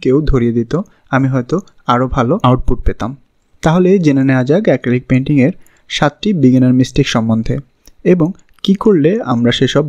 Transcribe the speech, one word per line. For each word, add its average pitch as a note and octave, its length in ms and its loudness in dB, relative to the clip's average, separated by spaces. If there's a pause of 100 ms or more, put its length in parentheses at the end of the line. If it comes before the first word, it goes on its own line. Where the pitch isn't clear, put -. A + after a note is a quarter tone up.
কেউ C3 120 2 (140)
ধরিয়ে A#2+ 280 0
দিত, A#2 140 -6 (380)
আমি C3+ 180 0
হয়তো C3 280 -4 (300)
আরও B2 220 0
ভালো B2 260 -2 (140)
আউটপুট - 360 0
পেতাম। G2+ 260 -2 (520)
তাহলে F3 260 2 (160)
জেনে C3+ 240 2
নেওয়া C3 160 2
যাক D#3+ 260 0
অ্যাক্রিলিক B2 400 -2
পেইন্টিংয়ের C3+ 440 0 (360)
সাতটি - 380 -4 (140)
বিগিনার B2+ 360 4
মিস্টেক C3 300 0
সম্বন্ধে A2+ 460 -2 (500)
এবং F3 240 2 (360)
কি G3 100 2 (100)
করলে E3+ 260 4 (140)
আমরা A#2+ 280 0
সেসব C#3 360 0